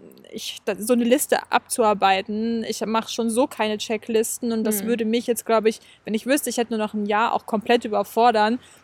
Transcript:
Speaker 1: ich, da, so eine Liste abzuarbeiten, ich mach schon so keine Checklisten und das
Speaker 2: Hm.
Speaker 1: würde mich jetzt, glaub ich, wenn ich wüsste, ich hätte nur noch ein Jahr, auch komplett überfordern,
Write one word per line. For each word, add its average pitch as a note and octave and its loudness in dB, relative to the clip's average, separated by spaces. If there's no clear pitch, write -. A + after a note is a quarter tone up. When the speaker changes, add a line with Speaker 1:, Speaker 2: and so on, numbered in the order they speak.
Speaker 1:
ich, - -12
da, G#3 -2
so A3 0
eine A#3+ 4
Liste B3 2
abzuarbeiten, G#3+ 0
ich - -6
mach A3 -2
schon A3+ -2
so A#3 2
keine G#3+ -2
Checklisten A3+ -2
und A3+ 0
das G#3+ 0
Speaker 2:
Hm. G3+ -6
Speaker 1:
würde A#3 0
mich A#3 0
jetzt, A#3 -2
glaub A3 2
ich, A3+ 0
wenn G3+ -4
ich A3 -4
wüsste, C4 0
ich A#3 -4
hätte A#3 -2
nur A3+ -2
noch G#3+ -4
ein G#3 -4
Jahr, G#3 2
auch - -4
komplett A#3 2
überfordern, A3 2